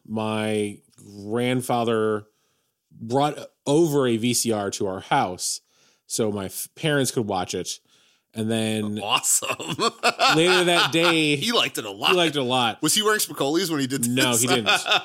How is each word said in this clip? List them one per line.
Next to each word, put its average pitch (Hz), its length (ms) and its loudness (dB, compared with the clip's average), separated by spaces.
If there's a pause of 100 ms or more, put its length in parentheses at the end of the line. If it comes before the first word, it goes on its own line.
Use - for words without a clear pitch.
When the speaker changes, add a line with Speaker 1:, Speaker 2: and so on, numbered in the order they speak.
Speaker 1:
My 107 720 -4 (180)
grandfather 110 1300 -2 (640)
brought 135 480 -2 (280)
over 143 400 4
a 117 100 2
V 120 180 0
C 113 180 0
R 101 200 -2
to 104 140 -4
our 95 140 -4
house 101 600 -2 (460)
so 110 260 -2
my 98 140 -6
f-, - 280 -10
parents 143 360 0
could 113 160 -2
watch 92 280 -4
it. 90 240 -6 (560)
And 110 160 -4
then 110 520 -2
Speaker 2:
Awesome. - 760 -2
<laughs> - 600 2
Speaker 1:
later 180 280 4
that 175 260 4
day, 160 460 2
Speaker 2:
He 214 160 -2
liked 147 240 0
it 127 80 -6
a 101 60 -10
lot. 110 220 -2
Speaker 1:
he 185 40 4
liked 165 180 2
it 151 40 -2
a 135 40 -2
lot. 120 380 0
Speaker 2:
Was 156 140 0
he 208 80 0
wearing 214 180 2
Spicoli's 160 500 -2
when 151 100 -2
he 131 60 -2
did 123 180 -4
this? 120 40 -2
Speaker 1:
No, 127 280 2
he 117 100 2
didn't. 120 240 2 (340)